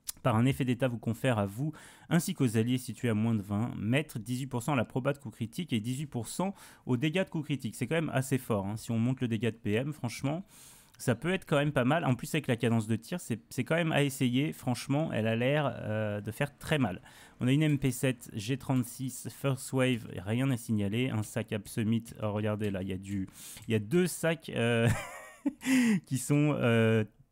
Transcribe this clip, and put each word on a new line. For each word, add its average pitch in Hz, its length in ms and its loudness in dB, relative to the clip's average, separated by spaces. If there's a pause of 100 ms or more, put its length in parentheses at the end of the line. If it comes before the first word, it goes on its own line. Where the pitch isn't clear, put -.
(240)
par 123 120 4
un 117 100 6
effet 139 200 2
d'état 127 220 2
vous 120 100 -2
confère 113 420 0
à 101 60 2
vous 123 280 -4 (360)
ainsi 170 240 2
qu'aux 123 220 2
alliés 120 220 4
situés 117 320 -4
à 110 40 2
moins 110 200 2
de 110 80 0
vingt 104 340 -2
mètres, 120 440 0
dix-huit 123 280 -4
pour 123 140 -4
cent 156 120 0
à - 20 2
la 110 100 2
proba 135 280 -2
de 139 40 -8
coup - 120 -14
critique 127 440 -6
et 113 60 2
dix-huit 127 260 -4
pour 117 220 -6
cent 190 260 -4 (320)
aux 127 100 0
dégâts 160 280 0
de - 60 -6
coup 165 120 -4
critique. 135 340 -4
C'est 123 120 -4
quand - 80 0
même 160 180 0
assez 131 240 0
fort, 101 280 -2
hein. 104 120 -4
Si - 140 -8
on 113 80 0
monte 127 220 2
le 127 60 2
dégât 113 240 0
de 113 40 -8
P 101 180 -2
M, 135 200 0
franchement, 139 520 -4 (520)
ça 120 180 0
peut 160 160 -2
être 190 160 -2
quand 160 80 2
même 147 160 4
pas 127 140 2
mal. 160 200 2
En 135 80 4
plus, - 220 -4
avec 147 100 0
la 123 100 2
cadence 113 300 2
de 113 100 0
tir, 175 240 -6
c'est, - 200 -4 (100)
c'est - 140 -2
quand 156 120 0
même 165 160 2
à 143 120 4
essayer. 135 500 2
Franchement, 135 580 -2
elle 110 140 0
a 113 100 2
l'air, 135 440 2
euh, 107 420 -2
de 104 80 -6
faire - 300 -4
très - 180 0
mal. 95 240 0 (380)
On 120 80 0
a 127 40 4
une 147 120 4
M 147 160 4
P 139 100 2
sept, 131 440 -2
G 113 240 -4
trente-six, 127 760 -4
First - 420 -4
Wave, 127 340 2 (100)
rien 117 340 0
à 120 60 2
signaler. 113 520 0
Un 110 140 -2
sac - 300 -6
Up 104 140 -6
Summit, 113 360 0 (180)
oh, 107 120 -2
regardez 107 360 -2
là, 95 140 -4
il 95 60 -4
y 92 40 -4
a 92 40 -4
du, 98 300 -4 (400)
il 117 40 -4
y 110 40 4
a 107 40 2
deux 160 280 2
sacs, - 460 -4
euh, 117 340 4 (580)
<laughs> 247 600 2
qui 131 140 -2
sont, 147 400 2
euh, 113 460 4 (260)